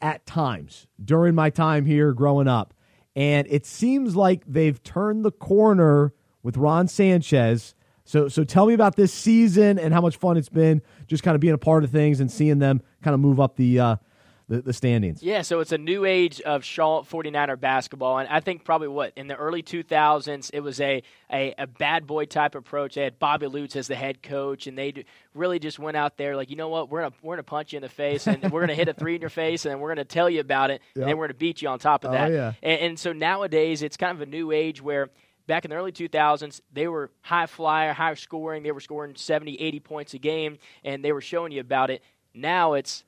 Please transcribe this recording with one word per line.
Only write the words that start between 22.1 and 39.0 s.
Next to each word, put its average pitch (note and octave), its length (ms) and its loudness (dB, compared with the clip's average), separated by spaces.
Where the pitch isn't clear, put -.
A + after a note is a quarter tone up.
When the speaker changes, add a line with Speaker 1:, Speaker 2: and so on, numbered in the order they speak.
Speaker 2:
type D3 280 -2
approach. C#3+ 420 -8
They C#3+ 80 -4
had B2+ 160 -6
Bobby D3 280 -2
Lutz C#3 300 -10
as B2+ 100 -8
the C#3 80 -6
head C3+ 260 -10
coach, C#3 460 -8
and C3 100 -16
they C#3 140 -8
d-, C#3 140 -18
really F3 260 -2
just D3+ 200 -10
went D#3 160 -8
out D3 220 -2
there C#3+ 180 -6
like, C3 140 -8
"You C#3+ 80 -14
know D#3+ 100 -8
what, D#3+ 220 -6
we're D#3+ 140 -6
gonna, C3+ 180 -10
we're D#3+ 140 -12
gonna D#3 80 -12
punch D3+ 280 -10
you D3+ 60 -12
in C3+ 60 -12
the B2+ 60 -14
face, C#3+ 380 -4
and F#3+ 240 0
we're D#3 80 -4
gonna E3 160 -2
hit E3 140 0
a D3+ 40 -6
three E3 220 -6
in E3 60 -10
your D#3+ 80 -10
face, D#3+ 340 -4
and D3 80 -6
then C3+ 80 -8
we're D3+ 100 -8
gonna D#3 140 -6
tell F3 260 0
you E3 120 0
about C3+ 300 0
it, C3+ 100 -8
Speaker 1:
Yep. C3 100 -6
Speaker 2:
and - 40 -4
then D3+ 100 0
we're D#3 100 -6
gonna C3+ 80 -10
beat D#3+ 260 -4
you D3+ 80 -6
on B2+ 100 -6
top D3 240 2
of C3 80 -6
Speaker 1:
Oh, - 20 -2
Speaker 2:
that." D3 160 0
Speaker 1:
yeah. C#3 220 -2
Speaker 2:
And, D#3 200 0
and E3 180 -4
so F3 140 -6
nowadays, D#3+ 680 -2
it's D3+ 140 -8
kind F3+ 180 -4
of D#3+ 80 -12
a C#3 80 -12
new D#3 220 -8
age D#3 300 -2
where C#3 280 -4
back D#3+ 160 -2
in D3+ 80 -14
the D#3 60 -8
early F#3 160 -8
two E3 160 -10
thousands, D3+ 520 0
they D3+ 160 -4
were D3+ 220 -8
high E3+ 240 -2
flyer, D#3 480 -2
high D#3+ 220 -2
scoring. D#3 480 -12
They D3 100 -6
were C#3 80 -12
scoring D3 340 -12